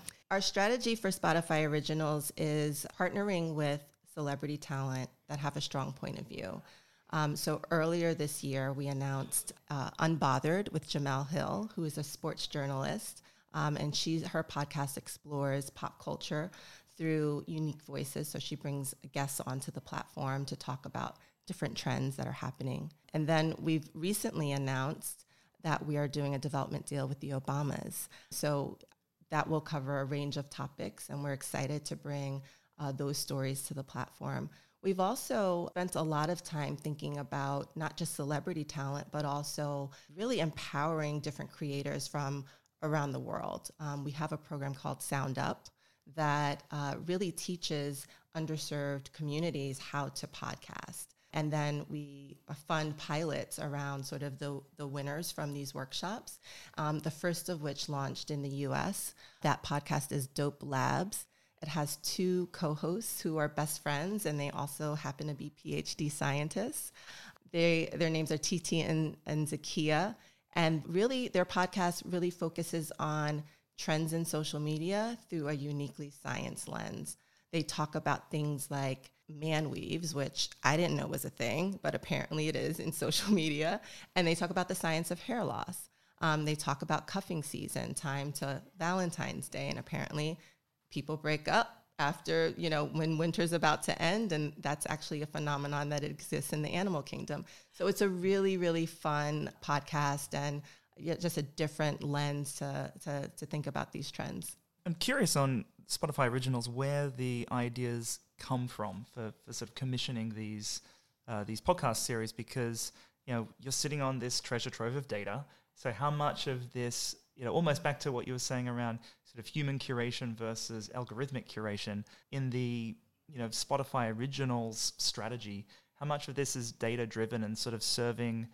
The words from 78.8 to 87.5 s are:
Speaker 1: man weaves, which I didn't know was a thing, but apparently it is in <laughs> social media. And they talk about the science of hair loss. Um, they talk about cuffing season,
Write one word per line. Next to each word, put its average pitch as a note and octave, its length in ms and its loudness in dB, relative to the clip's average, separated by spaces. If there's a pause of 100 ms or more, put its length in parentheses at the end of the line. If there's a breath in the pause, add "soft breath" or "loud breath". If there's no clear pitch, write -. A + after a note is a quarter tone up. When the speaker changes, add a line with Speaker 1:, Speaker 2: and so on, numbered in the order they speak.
Speaker 1:
man D#3 400 0
weaves, D#3+ 460 -2
which - 340 0 (140)
I C#3+ 140 6
didn't D#3+ 200 4
know C#3+ 120 0
was C#3 160 -2
a C3+ 60 -6
thing, E3 520 0
but - 100 2
apparently D3+ 540 0
it D#3 80 2
is C#3+ 240 0
in D#3+ 140 -2
<laughs> - 120 -2
social - 280 4
media. D#3+ 480 4 (340 loud breath)
And F3 140 6
they E3 80 6
talk F3 140 0
about F3+ 180 2
the F#3 80 0
science D#3+ 340 2
of F3 100 -2
hair A#3+ 220 -2
loss. D#3+ 460 -4 (320 soft breath)
Um, D#3 240 4
they D3+ 100 2
talk C#3 280 0
about D#3+ 260 0
cuffing E3+ 340 -2
season, - 520 -4